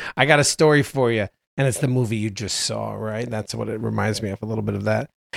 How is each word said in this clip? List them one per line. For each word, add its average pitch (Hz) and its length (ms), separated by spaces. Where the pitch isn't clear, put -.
"I 135 100
got 147 140
a 143 40
story 147 400
for 127 280
you." 107 160
And 139 100
it's 127 120
the 139 80
movie 123 300
you 107 120
just 98 320
saw, 110 320
right? 110 360
That's 107 240
what 110 160
it 110 120
reminds 110 400
me 107 80
of, 98 120
a 110 40
little 110 180
bit 104 120
of 101 100
that. 110 240